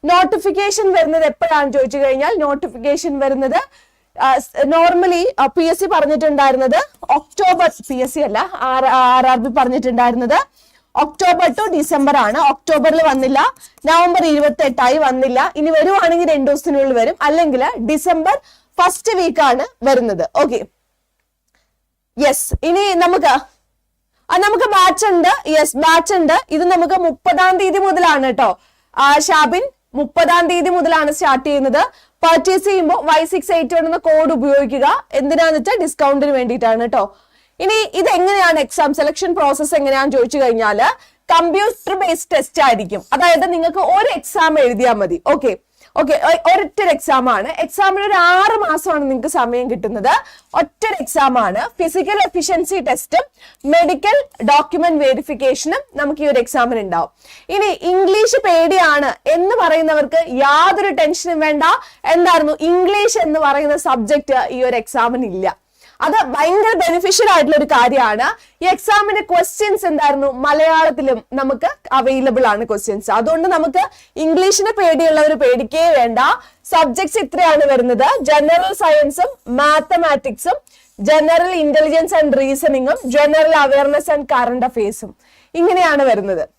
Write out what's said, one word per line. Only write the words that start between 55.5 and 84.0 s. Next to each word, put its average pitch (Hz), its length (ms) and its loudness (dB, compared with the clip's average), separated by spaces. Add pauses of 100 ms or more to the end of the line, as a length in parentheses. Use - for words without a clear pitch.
നമുക്ക് 294 240 -4
ഈ 285 80 2
ഒരു 247 100 2
എക്സാമിന് 240 420 -4
ഉണ്ടാവും. 170 240 -4 (460)
ഇനി 403 160 0 (220)
ഇംഗ്ലീഷ് 427 520 2
പേടിയാണ് 330 640 2 (240)
എന്ന് 392 280 0
പറയുന്നവർക്ക് 320 580 0 (240)
യാതൊരു 370 560 2
ടെൻഷനും 320 460 -2
വേണ്ട. 294 160 -2 (500)
എന്തായിരുന്നു, 339 420 2 (160)
ഇംഗ്ലീഷ് 403 540 0
എന്ന് 311 220 -2
പറയുന്ന 294 300 0 (100)
സബ്ജക്ട് 262 520 -2 (180)
ഈ 254 120 -4
ഒരു 240 140 -2
എക്സാമിന് 240 500 -4
ഇല്ല. 185 280 -6 (440)
അത് 311 100 0 (200)
ഭയങ്കര 381 360 2 (100)
ബെനിഫിഷ്യൽ 359 520 0
ആയിട്ടുള്ള 302 260 2
ഒരു 285 140 0
കാര്യമാണ്. 247 540 2 (360)
ഈ - 80 -6
എക്സാമിന്റെ 415 500 0 (100)
ക്വസ്റ്റ്യൻസ് 381 580 -2
എന്തായിരുന്നു, 285 400 0 (160)
മലയാളത്തിലും 311 760 0 (200)
നമുക്ക് 269 300 -2 (280)
അവൈലബിൾ 262 540 0
ആണ് 214 180 -4
ക്വസ്റ്റ്യൻസ്. 202 480 -6
അതുകൊണ്ട് 320 380 0
നമുക്ക് 320 280 0 (400)
ഇംഗ്ലീഷിനെ 381 560 0
പേടിയുള്ളവർ 311 540 2 (100)
പേടിക്കേ 254 400 0 (140)
വേണ്ട. 233 220 0 (540)
സബ്ജക്ട്സ് 330 520 0
ഇത്രയാണ് 311 460 2
വരുന്നത്: 247 360 2 (220)
ജനറൽ 330 440 2 (100)
സയൻസും 320 480 2 (280)
മാത്തമാറ്റിക്സും, 311 1000 0 (520)
general 330 420 4 (100)
intelligence 311 560 2
and 302 220 2
reasoning-ഉം, 269 580 -2 (160)
general 302 480 2
awareness 285 520 0